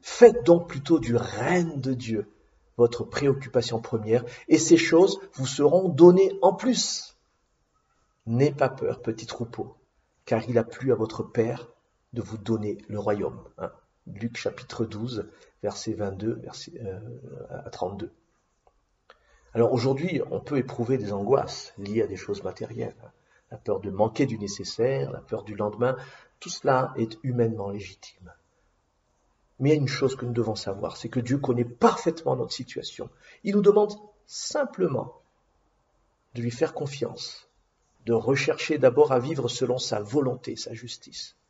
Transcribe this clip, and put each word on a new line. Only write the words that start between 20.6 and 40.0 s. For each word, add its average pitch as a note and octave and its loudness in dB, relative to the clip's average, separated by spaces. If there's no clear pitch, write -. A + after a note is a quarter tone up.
des G2+ -6
angoisses G#2 -2
liées G#2 -2
à G2+ -2
des G2 -8
choses G2+ -8
matérielles. A2+ -10
La A#2 -16
peur - -4
de G#2 -6
manquer A2 0
du A2+ -6
nécessaire, A#2+ -4
la - -12
peur - -8
du G#2 -12
lendemain, G#2+ -2
tout F3 -14
cela C3 0
est A2+ -4
humainement A2+ -2
légitime. G2 -14
Mais C#3 4
il - 8
y D3+ 4
a D3 0
une C3 0
chose C3 0
que - -8
nous A#2+ -4
devons A2+ 0
savoir, G2+ -6
c'est - -10
que C3 -2
Dieu A#2+ 0
connaît A#2+ 0
parfaitement - 0
notre A#2+ -6
situation. - -12
Il G3 -2
nous G#3 4
demande G#3 6
simplement - -4
de A#2+ -8
lui A#2 -4
faire D3+ -2
confiance, - -10
de A#2 0
rechercher C3+ 0
d'abord C3+ 6
à C3 4
vivre C3 -4
selon B2+ -2
sa G#2+ -4
volonté, B2 -2